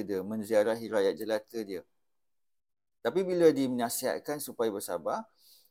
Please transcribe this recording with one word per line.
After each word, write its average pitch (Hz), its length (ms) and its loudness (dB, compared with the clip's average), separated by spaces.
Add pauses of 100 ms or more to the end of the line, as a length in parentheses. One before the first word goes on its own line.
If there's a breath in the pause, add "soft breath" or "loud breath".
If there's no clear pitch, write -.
dia, 95 180 -4
menziarahi 110 680 0
rakyat 98 240 2
jelata 107 480 -2
dia. 92 180 -10 (1200)
Tapi 175 240 0
bila 170 240 6
dia 135 160 4
menasihatkan 123 720 -2
supaya 113 320 -4
bersabar, 104 560 -4 (460 soft breath)